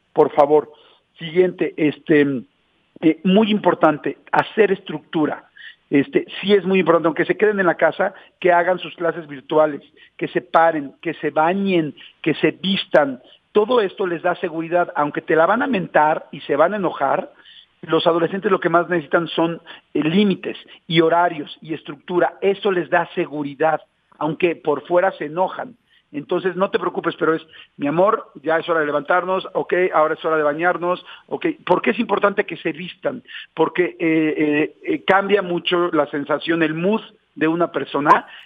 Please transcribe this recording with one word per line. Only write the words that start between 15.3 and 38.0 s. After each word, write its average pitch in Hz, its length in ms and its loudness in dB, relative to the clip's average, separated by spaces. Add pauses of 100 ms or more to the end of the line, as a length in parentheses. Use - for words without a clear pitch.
la 160 120 4
van 226 160 0
a 285 40 -4
mentar 165 640 0
y 160 100 -12
se 147 140 -4
van 165 180 4
a 214 40 -4
enojar. 151 560 -2 (480)
Los 160 260 0
adolescentes 170 440 0
lo 185 80 2
que 175 100 -2
más 165 200 2
necesitan 170 380 -2
son, 165 320 -2 (340)
eh, 147 100 -2
límites 175 520 0 (320)
y 165 140 2
horarios 165 600 0
y 160 120 -10
estructura. 165 680 -4
Eso 196 320 0
les 175 200 -2
da 170 240 0
seguridad, 151 680 -2 (380)
aunque 160 360 -2
por 147 320 -4
fuera 180 300 2
se 156 80 -10
enojan. 160 500 -6 (380)
Entonces, 175 440 -4
no 190 120 0
te - 80 -2
preocupes, 170 400 -4
pero 160 160 0
es, 156 80 -4 (360)
"Mi 143 100 -4
amor, 185 440 0 (120)
ya 160 140 0
es 156 100 -6
hora 165 140 0
de 147 40 0
levantarnos, 175 680 -2
ok, 156 200 -4 (200)
ahora 156 220 2
es - 100 -12
hora 160 120 0
de 151 60 2
bañarnos, 175 600 -2 (240)
ok". 143 200 -6 (180)
¿Por 175 160 2
qué 247 100 0
es 202 80 -2
importante 202 460 0
que 165 120 -12
se 170 160 -6
vistan? 143 500 -10 (320)
Porque, 170 420 0
eh, 160 400 2
eh, 151 460 0
eh, 160 220 -4
cambia 196 360 2
mucho 175 520 -2
la 147 140 2
sensación, 151 560 -4
el 156 120 -2
mood 202 260 -2 (320)
de 156 140 -2
una 165 240 0
persona, 151 560 0 (180)